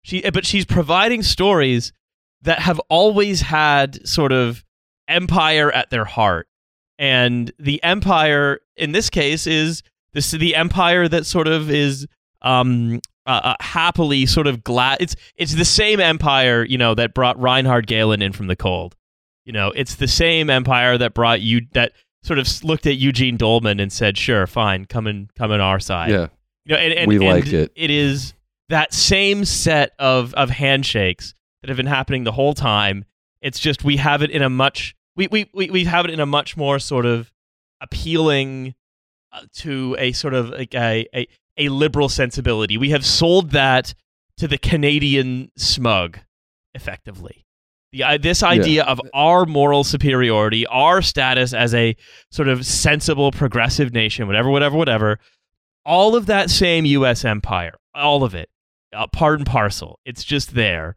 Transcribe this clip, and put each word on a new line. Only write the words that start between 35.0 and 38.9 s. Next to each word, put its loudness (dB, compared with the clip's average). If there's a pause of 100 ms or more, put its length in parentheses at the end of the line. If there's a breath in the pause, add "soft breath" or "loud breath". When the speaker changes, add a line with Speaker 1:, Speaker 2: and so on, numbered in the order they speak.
Speaker 1:
we, -2
we, -2
we, -4
we 0
have 0
it -4
in -6
a 0
much -4
more -2
sort -2
of -2 (580)
appealing, -2 (580)